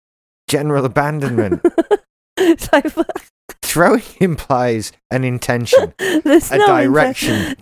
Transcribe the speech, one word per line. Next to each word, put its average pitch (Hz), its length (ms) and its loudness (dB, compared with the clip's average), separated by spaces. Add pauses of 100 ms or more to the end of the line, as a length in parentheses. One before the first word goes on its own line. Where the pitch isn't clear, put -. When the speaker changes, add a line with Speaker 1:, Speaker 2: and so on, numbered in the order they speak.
(480)
Speaker 1:
General 143 360 0
abandonment. 139 840 -2
Speaker 2:
<laughs> 320 60 0 (680)
It's 330 320 0
like, 294 140 2 (400)
<laughs> - 360 -20
Speaker 1:
Throwing 202 400 2 (180)
implies 123 720 -2 (180)
an 131 140 -2
intention, 123 680 0
Speaker 2:
<laughs> - 40 -20
There's 330 540 2
Speaker 1:
a - 60 2
Speaker 2:
no 415 100 4
inten- - 160 2
Speaker 1:
direction. 269 760 0